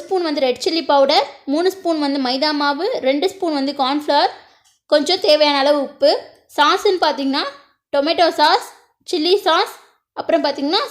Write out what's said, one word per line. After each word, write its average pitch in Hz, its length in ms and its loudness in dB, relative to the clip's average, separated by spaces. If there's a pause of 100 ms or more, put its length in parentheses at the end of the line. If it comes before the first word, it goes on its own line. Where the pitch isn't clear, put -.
ஸ்பூன் 370 260 -4
வந்து 294 160 -2
ரெட் 247 220 -2
சில்லி 330 160 -2 (100)
பவுடர், 285 340 2 (280)
மூணு 349 200 0
ஸ்பூன் 330 300 -4
வந்து 277 220 -2
மைதா 269 340 -2
மாவு, 285 260 -2 (220)
ரெண்டு 294 240 0
ஸ்பூன் 311 260 -4
வந்து 277 240 -4
கார்ன்ஃப்ளவர், 294 500 0 (640)
கொஞ்சம் 370 320 2
தேவையான 294 380 4
அளவு 294 240 2
உப்பு, 294 240 2 (440)
சாஸ்ன்னு 359 480 2
பார்த்தீங்கன்னா 277 400 -2 (520)
டொமேட்டோ 330 320 2 (120)
சாஸ், 330 300 2 (420)
சில்லி 349 220 2 (140)
சாஸ், 359 260 0 (460)
அப்புறம் 311 260 0
பார்த்தீங்கன்னா 294 440 -2